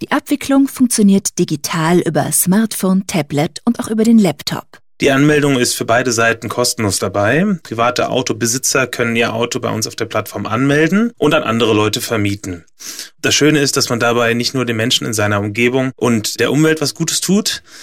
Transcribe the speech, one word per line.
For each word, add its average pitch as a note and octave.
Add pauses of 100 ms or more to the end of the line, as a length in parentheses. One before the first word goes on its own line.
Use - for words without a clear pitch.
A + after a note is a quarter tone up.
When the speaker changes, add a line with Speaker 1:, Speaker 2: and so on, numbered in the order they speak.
Speaker 1:
Die -
Abwicklung C#4
funktioniert G3
digital E3+
über D3
Smartphone, F#3+
Tablet D3+
und A#3+
auch A#3+
über A3
den A3+
Laptop. - (340)
Speaker 2:
Die C#3
Anmeldung C#3+
ist B2
für A#2+
beide A#2+
Seiten A2+
kostenlos A#2
dabei. A2 (180)
Private A#2
Autobesitzer B2
können A#2
ihr A2+
Auto A#2+
bei A#2
uns A2
auf -
der A2+
Plattform G#2
anmelden D#3+
und D3+
an D#3
andere A2
Leute G#2+
vermieten. G2+ (560)
Das -
Schöne D3+
ist, C#3
dass C3
man A#2+
dabei A#2
nicht A#2+
nur B2+
den A#2
Menschen B2
in A#2+
seiner G#2
Umgebung A#2+
und A#2
der B2
Umwelt D#3
was C#3
Gutes -
tut, - (200)